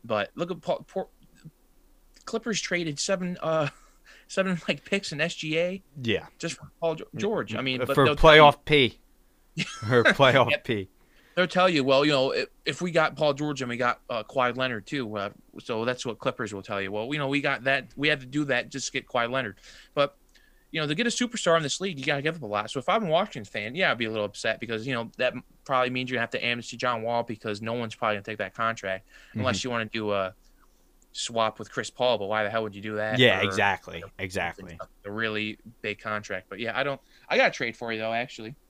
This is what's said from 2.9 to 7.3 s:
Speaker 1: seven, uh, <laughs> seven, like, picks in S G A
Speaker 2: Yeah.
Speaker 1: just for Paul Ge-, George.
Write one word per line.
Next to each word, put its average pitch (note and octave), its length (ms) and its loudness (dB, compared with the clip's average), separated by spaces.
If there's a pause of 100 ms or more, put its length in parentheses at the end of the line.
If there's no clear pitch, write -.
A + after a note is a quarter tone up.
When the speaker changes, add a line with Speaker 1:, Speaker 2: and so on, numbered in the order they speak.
Speaker 1:
seven, F3+ 420 -2
uh, D#3 280 0 (300)
<laughs> - 280 -20
seven, F#3 400 0
like, D3+ 160 -4
picks G3+ 300 -4
in D3 80 -2
S E3+ 140 -2
G D#3 220 -4
A F3+ 240 -2 (220)
Speaker 2:
Yeah. G#2 220 0 (120)
Speaker 1:
just E3 200 -8
for - 100 -20 (140)
Paul E3 140 0
Ge-, - 80 -14 (120)
George. C3 400 -4